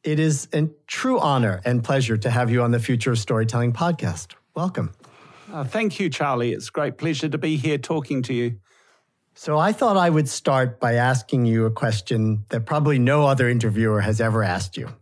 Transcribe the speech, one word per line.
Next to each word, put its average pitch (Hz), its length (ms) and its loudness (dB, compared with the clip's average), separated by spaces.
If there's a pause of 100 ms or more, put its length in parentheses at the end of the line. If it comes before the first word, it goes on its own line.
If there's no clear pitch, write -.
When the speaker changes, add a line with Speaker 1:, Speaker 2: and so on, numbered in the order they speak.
Speaker 1:
it 151 160 0
is 156 340 0
a 151 160 0 (180)
true 262 320 0
honor 120 460 0
and 123 180 0
pleasure 127 340 0
to 107 120 -2
have 120 200 0
you 120 120 2
on 120 100 2
the 117 80 2
Future 123 320 0
of 113 80 0
Storytelling 117 540 0
podcast. 156 600 -4 (200)
Welcome. 156 380 -4 (580)
Speaker 2:
Uh, 151 120 -8
thank 214 360 -4
you, 190 100 0
Charlie. 127 440 0
It's - 160 -10
a - 20 -18
great 147 260 -4
pleasure 156 300 -2
to 151 100 -2
be 156 200 -2
here 147 200 0
talking 143 460 -4
to 131 100 -4
you. 120 260 -2 (760)
Speaker 1:
So 151 240 -2
I 185 160 2
thought 214 240 2
I 175 120 4
would 156 200 2
start 131 500 0
by 120 140 0
asking 123 520 2
you 113 200 4
a 113 60 0
question 110 760 -2
that 113 160 -4
probably 147 340 2
no 139 260 4
other 131 240 4
interviewer 110 520 2
has 107 200 0
ever 113 220 2
asked 92 340 -4
you. - 120 -10 (120)